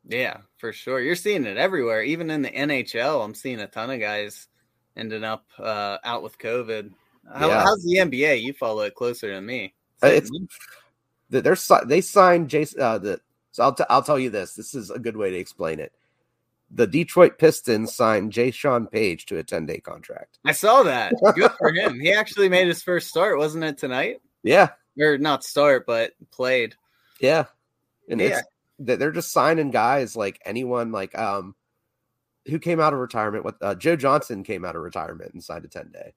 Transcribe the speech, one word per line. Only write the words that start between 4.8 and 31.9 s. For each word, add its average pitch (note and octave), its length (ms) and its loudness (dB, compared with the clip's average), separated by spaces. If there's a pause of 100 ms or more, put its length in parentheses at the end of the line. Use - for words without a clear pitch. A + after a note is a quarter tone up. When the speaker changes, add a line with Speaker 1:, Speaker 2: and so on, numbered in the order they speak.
Speaker 1:
ending A2 260 -10
up, A2 220 -8 (140)
uh, G2+ 440 -6
out A#2+ 200 -8
with A2 160 -16
covid. A2 520 -6 (420)
How, C#3+ 160 0
Speaker 2:
Yeah. - 140 4
Speaker 1:
how's G3 220 2
the F3 140 2
N F3 120 4
B B2+ 140 0
A? D3+ 100 4
You A#2+ 200 -2
follow A2 280 -2
it G#2 120 -4
closer A#2+ 380 -6
than F#2+ 140 -10
me. A2+ 280 -10 (280)
Speaker 2:
Uh, - 60 6
it's, - 220 6 (1000)
th-, B2+ 140 0
they're E3 120 6
si-, - 300 4
they D3+ 140 4
signed F3 480 4
Jason, D3+ 320 -2
uh, A2+ 180 0
the, F#2 220 -4 (320)
so A#2 120 0
I'll C#3 100 4
t-, - 160 0
I'll C3 120 6
tell D3 160 0
you B2+ 120 -2
this. G2 240 -6
This - 200 -16
is G#2 160 -10
a - 80 -10
good A2+ 180 -6
way G2+ 140 -2
to F#2 60 -6
explain E2 420 -6
it. D2 140 -12 (800)
The A#2 160 2
Detroit D#3+ 520 4
Pistons A2+ 560 2
signed A2 380 2
Jason A#2+ 560 0
Page G#2 380 -2
to F2 120 -6
a D#2+ 40 -6
ten-day D#2+ 380 -6
contract. - 640 -18
Speaker 1:
I D3+ 80 0
saw A#3 300 6
that. B2 320 2 (200)
Good G#3 240 6
for D#3 140 2
Speaker 2:
<laughs> - 20 -4
Speaker 1:
him. E3+ 240 -2
He E3 140 2
actually G3+ 360 2
made F3+ 200 4
his E3+ 140 -2
first F3 260 -2
start, F3 300 0
wasn't D#3 260 -2
it D3+ 140 -6
tonight? C#3+ 420 -4 (220)
Speaker 2:
Yeah. D#3+ 280 6 (300)
Speaker 1:
Or D3+ 160 4
not C#3+ 280 -2
start, C#3+ 420 2
but A2+ 260 -2 (180)
played. B2+ 440 -2 (460)
Speaker 2:
Yeah. D3 240 4 (680)
And A#3 100 -2
Speaker 1:
Yeah. F#3+ 60 2
Speaker 2:
it's, C#3+ 160 0 (440)
th-, A#2 120 0
they're D3+ 140 -2
just E3 200 -8
signing D3+ 380 2
guys A#2+ 440 0
like G2+ 300 -6
anyone, A#2 480 -4
like, G2 260 -8
um, G2+ 360 -6 (920)